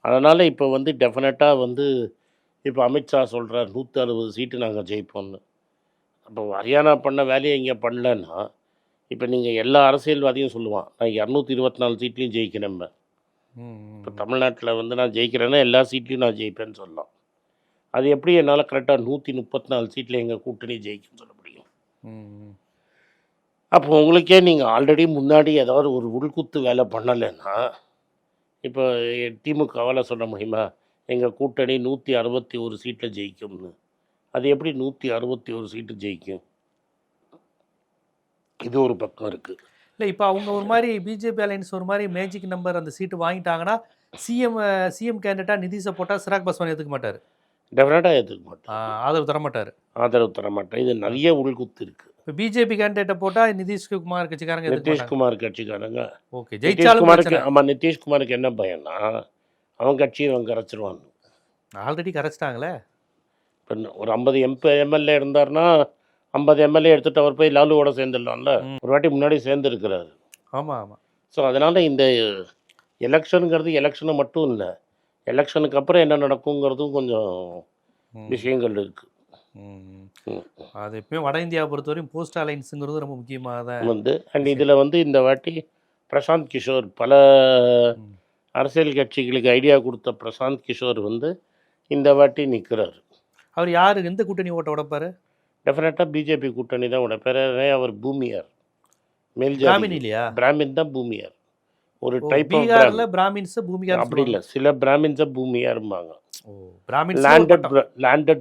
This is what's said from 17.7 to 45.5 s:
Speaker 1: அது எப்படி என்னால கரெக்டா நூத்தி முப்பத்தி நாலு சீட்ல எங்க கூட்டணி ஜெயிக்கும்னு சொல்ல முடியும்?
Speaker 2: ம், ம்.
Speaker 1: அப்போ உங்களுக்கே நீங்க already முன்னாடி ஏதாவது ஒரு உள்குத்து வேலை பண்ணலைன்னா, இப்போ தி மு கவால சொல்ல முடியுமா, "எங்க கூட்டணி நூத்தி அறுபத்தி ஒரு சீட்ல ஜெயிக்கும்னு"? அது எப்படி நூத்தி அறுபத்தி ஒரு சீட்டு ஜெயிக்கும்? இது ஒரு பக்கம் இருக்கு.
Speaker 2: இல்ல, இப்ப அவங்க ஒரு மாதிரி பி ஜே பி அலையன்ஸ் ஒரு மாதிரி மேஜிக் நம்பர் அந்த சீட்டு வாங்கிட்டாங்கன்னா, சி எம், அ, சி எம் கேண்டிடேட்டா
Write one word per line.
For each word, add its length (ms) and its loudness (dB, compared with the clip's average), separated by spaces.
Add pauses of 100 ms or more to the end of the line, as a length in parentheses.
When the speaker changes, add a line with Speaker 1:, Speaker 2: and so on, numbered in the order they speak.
Speaker 1:
அது 180 -2
எப்படி 260 2
என்னால 360 4
கரெக்டா 360 0
நூத்தி 280 -6
முப்பத்தி 340 -8
நாலு 260 -4
சீட்ல 180 -10
எங்க 240 -4
கூட்டணி 380 -12
ஜெயிக்கும்னு 420 -16
சொல்ல 200 -20
முடியும்? 280 -20 (360)
Speaker 2:
ம், 460 -20
ம். 100 -20 (1120)
Speaker 1:
அப்போ 320 6
உங்களுக்கே 400 8
நீங்க 240 6
already 420 4
முன்னாடி 420 4
ஏதாவது 440 2
ஒரு 160 -4 (120)
உள்குத்து 420 -6
வேலை 220 2
பண்ணலைன்னா, 880 -4 (880)
இப்போ 340 -4 (480)
தி 120 -4
மு 200 -2
கவால 260 -2
சொல்ல 260 -6
முடியுமா, 460 -6 (340)
"எங்க 240 -2
கூட்டணி 460 -4
நூத்தி 420 -4
அறுபத்தி 400 -6
ஒரு 260 -10
சீட்ல 240 -10
ஜெயிக்கும்னு"? 640 -14 (560)
அது 180 -4
எப்படி 220 0
நூத்தி 360 -8
அறுபத்தி 460 -6
ஒரு 160 -12
சீட்டு 260 -16
ஜெயிக்கும்? 460 -12 (2250)
இது 200 0
ஒரு 140 0
பக்கம் 320 -10
இருக்கு. 280 -14 (400)
Speaker 2:
இல்ல, 160 -4
இப்ப 140 -2
அவங்க 240 -2
ஒரு 140 -4
மாதிரி 360 0
பி 160 -10
ஜே 160 -6
பி 100 -4
அலையன்ஸ் 280 -6
ஒரு 140 -8
மாதிரி 240 -4
மேஜிக் 380 -8
நம்பர் 300 -6
அந்த 140 -8
சீட்டு 400 -6
வாங்கிட்டாங்கன்னா, 500 -4 (320)
சி 260 -8
எம், 180 -2
அ, 340 -2
சி 160 -10
எம் 140 -6
கேண்டிடேட்டா 380 -4